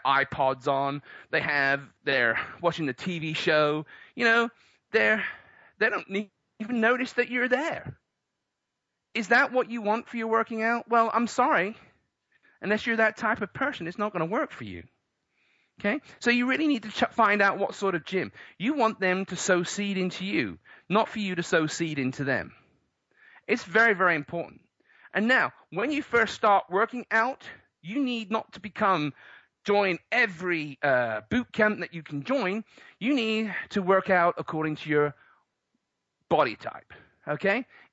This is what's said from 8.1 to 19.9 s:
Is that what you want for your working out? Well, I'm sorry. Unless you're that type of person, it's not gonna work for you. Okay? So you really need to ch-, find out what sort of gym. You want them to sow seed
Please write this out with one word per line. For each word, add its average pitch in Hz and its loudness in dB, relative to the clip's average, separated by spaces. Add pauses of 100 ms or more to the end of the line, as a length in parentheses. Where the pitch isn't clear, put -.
Is 214 -6
that 247 6
what 233 0
you 233 -6
want 214 -2
for 240 -10
your 226 -4
working 220 0
out? 233 -2
Well, 226 4
I'm 233 2
sorry. 233 0 (840)
Unless 214 -2
you're 226 0
that 220 2
type 220 -2
of 196 -6
person, 269 -6
it's 180 -10
not 208 -4
gonna 165 -2
work 240 -4
for - -14
you. 87 -12 (960)
Okay? 208 -2 (200)
So 240 2
you 247 4
really 269 0
need 233 0
to 220 -12
ch-, - -2
find 208 4
out 196 4
what 196 -2
sort 190 -2
of 156 -6
gym. 165 -4 (280)
You 254 -2
want 226 0
them 185 0
to 185 -10
sow 180 2
seed 202 -4